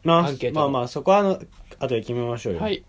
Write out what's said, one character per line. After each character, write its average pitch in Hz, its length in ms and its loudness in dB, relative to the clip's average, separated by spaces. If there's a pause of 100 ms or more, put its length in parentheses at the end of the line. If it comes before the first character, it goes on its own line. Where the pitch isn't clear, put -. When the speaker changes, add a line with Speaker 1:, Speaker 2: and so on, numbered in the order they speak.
Speaker 1:
ま 170 120 6
あ、 170 120 4
Speaker 2:
ア 143 40 0
ン 131 60 -6
ケ 123 120 -2
ー - 20 -4
ト 156 80 -2
の。 143 100 2
Speaker 1:
ま 135 100 0
あ - 20 -2
ま 123 40 -2
あ、 - 40 -10
そ 143 120 -8
こ 185 100 2
は 202 80 6
あ 208 40 2
の、 190 160 0 (400)
後 123 160 -2
で 113 60 -2
決 120 100 -10
め 120 120 -4
ま 120 140 -4
し 113 80 -12
ょ 110 60 -2
う 90 40 -2
よ。 - 40 -6
Speaker 2:
は 214 100 -2
い。 - 200 -6